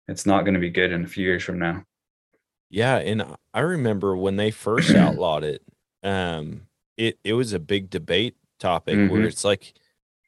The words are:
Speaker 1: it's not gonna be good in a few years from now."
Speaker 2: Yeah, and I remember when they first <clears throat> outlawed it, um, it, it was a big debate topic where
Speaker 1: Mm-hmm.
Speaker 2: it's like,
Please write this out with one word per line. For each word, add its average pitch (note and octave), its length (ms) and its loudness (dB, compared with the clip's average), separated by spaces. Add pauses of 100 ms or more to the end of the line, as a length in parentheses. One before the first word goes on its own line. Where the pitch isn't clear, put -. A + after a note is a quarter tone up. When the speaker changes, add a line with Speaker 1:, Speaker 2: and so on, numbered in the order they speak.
Speaker 1:
it's F#2 180 -6
not G2 200 4
gonna G2 140 2
be F2 100 -2
good F2+ 220 0
in F2 120 -2
a F2 40 -8
few F#2+ 180 -6
years F2+ 180 0
from F2+ 160 -6
now." F2 240 -4 (880)
Speaker 2:
Yeah, A#2+ 280 2
and G2+ 260 -2 (300)
I A2 80 -2
remember A2+ 540 0
when G2 200 0
they G#2+ 160 0
first A2+ 440 0
<clears throat> - 0 -
outlawed D#2+ 480 4
it, D2+ 180 -4 (420)
um, F2 640 -4 (300)
it, A2 260 -2
it G#2 100 -2
was A#2 200 0
a F2+ 60 -2
big F#2+ 300 -4
debate F#2 460 -2 (240)
topic E2+ 360 0
where G2+ 120 4 (140)
Speaker 1:
Mm-hmm. A2 60 2
Speaker 2:
it's - 160 -6
like, G2+ 300 0 (540)